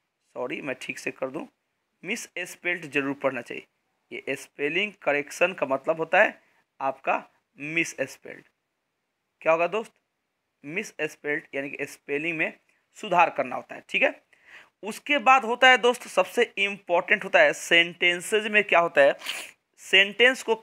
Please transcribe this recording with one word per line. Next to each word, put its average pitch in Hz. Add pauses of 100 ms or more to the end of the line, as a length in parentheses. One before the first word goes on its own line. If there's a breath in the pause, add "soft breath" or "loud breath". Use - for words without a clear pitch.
(360)
सॉरी 127
मैं 135
ठीक -
से -
कर 131
दूं, 151 (580)
मिस 214 (120)
स्पेल्ड 175
जरूर 139
पढ़ना 135
चाहिए। - (440)
ये 131
स्पेलिंग 170 (100)
करेक्शन 147
का 165
मतलब 135
होता 160
है - (400)
आपका 135 (440)
मिस 160
स्पेल्ड। - (1000)
क्या 160
होगा 165
दोस्त? 208 (720)
मिस 170 (100)
स्पेल्ड 147 (100)
यानी 139
कि 143
स्पेलिंग 151
में 170 (460)
सुधार 175
करना 127
होता -
है, -
ठीक -
है। 277 (600 soft breath)
उसके 247
बाद 254
होता 233
है 254
दोस्त, 240
सबसे 185 (160)
इंपॉर्टेंट 196
होता 190
है 151
सेंटेंसेज 175
में 208
क्या 185
होता 165
है, 143 (640 loud breath)
सेंटेंस 202
को 226